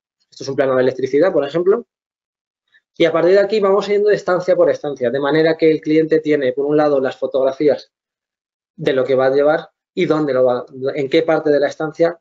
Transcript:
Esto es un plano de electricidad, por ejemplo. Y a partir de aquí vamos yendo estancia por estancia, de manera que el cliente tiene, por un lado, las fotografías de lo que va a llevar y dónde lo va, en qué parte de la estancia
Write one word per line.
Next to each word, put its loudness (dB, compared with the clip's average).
Esto -18
es -8
un -8
plano 0
de 4
electricidad, 0
por 0
ejemplo. -6
Y 2
a 2
partir 2
de 6
aquí 0
vamos 2
yendo 0
estancia 0
por 4
estancia, -4
de -2
manera 2
que 4
el 0
cliente 2
tiene, 0
por -4
un 0
lado, 2
las -4
fotografías -2
de -10
lo -2
que -2
va 0
a 0
llevar 0
y -2
dónde -2
lo 2
va, -2
en -4
qué 2
parte 0
de 2
la 0
estancia -4